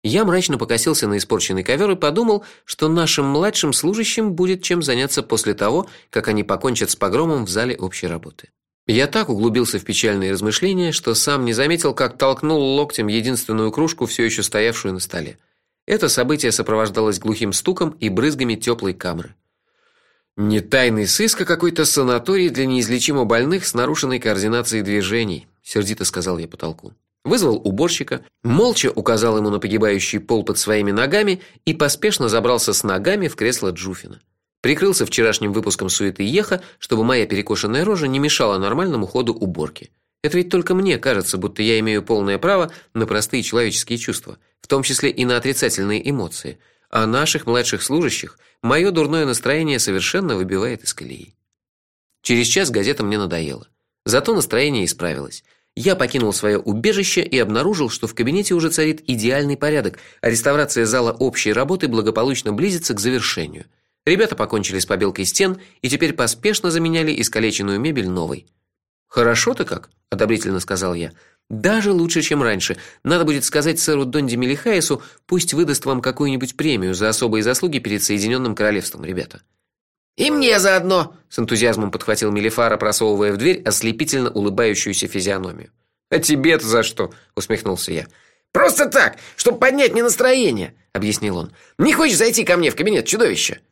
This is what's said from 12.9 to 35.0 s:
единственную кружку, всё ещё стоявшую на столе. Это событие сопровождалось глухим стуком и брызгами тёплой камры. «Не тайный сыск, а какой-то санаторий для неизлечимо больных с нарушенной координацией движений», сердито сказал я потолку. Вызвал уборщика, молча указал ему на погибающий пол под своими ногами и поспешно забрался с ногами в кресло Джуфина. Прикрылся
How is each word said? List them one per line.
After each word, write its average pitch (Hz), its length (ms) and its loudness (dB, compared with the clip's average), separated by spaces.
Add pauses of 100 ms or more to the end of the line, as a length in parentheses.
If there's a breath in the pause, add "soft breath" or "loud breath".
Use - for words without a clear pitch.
единственную 110 640 -2
кружку, 156 320 -2
всё 117 200 -2
ещё 110 180 -2
стоявшую 107 500 0
на 92 80 -6
столе. 85 380 -8 (480)
Это 196 220 0
событие 131 420 0
сопровождалось 107 680 0
глухим 107 340 -2
стуком 180 380 -2 (100)
и 110 80 -2
брызгами 123 460 0
тёплой 104 400 -2
камры. 85 400 -8 (1000)
«Не 107 240 2
тайный 110 460 2
сыск, 208 360 0
а - 20 0
какой-то 165 400 0
санаторий 143 640 2
для 131 180 0
неизлечимо 127 580 0
больных 135 420 2
с - 80 -4
нарушенной 127 440 0
координацией 113 640 0
движений», 101 640 -2 (160)
сердито 104 420 -4
сказал 87 340 -4
я 82 100 -10
потолку. - 460 -12 (300)
Вызвал 160 380 2
уборщика, 127 640 -2 (180)
молча 147 480 2
указал 110 480 2
ему 107 120 0
на 101 80 -2
погибающий 104 640 0
пол 110 240 0
под 98 140 -2
своими 104 320 0
ногами 180 500 2 (240 loud breath)
и 160 80 0
поспешно 151 560 0
забрался 113 440 2
с - 100 0
ногами 151 460 0
в - 80 -8
кресло 107 340 -2
Джуфина. 90 500 -12 (400)
Прикрылся 151 460 2